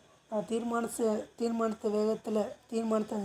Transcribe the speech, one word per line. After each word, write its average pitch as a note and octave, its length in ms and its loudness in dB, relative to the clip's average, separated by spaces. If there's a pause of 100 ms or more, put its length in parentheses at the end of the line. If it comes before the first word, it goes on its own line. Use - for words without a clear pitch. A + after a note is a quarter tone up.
(300)
நம்ம G#3+ 220 -2
தீர்மானிச்ச, A#3 480 -2 (400)
தீர்மானித்த A3+ 580 0
வேகத்துல, G#3+ 480 0 (260)
தீர்மானித்த A3 540 0